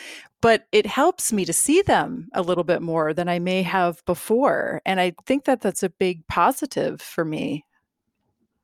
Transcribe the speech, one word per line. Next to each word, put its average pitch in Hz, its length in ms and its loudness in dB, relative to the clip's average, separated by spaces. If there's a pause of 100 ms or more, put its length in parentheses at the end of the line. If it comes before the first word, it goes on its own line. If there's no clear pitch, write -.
(420)
but 226 300 4
it 208 140 4
helps 277 480 0
me 190 120 0
to 165 80 -4
see 339 280 4
them 170 520 0
a 190 80 -2
little 175 220 0
bit 165 180 0
more 165 320 0
than 175 160 -2
I 175 100 0
may 185 240 0
have 175 420 0
before. 220 800 0
And 190 140 0
I 180 140 0 (120)
think 277 200 0
that 262 160 0
that's 196 220 -2
a 185 60 0
big 180 380 -4
positive - 760 -2
for - 240 -6
me. 156 400 -6 (1000)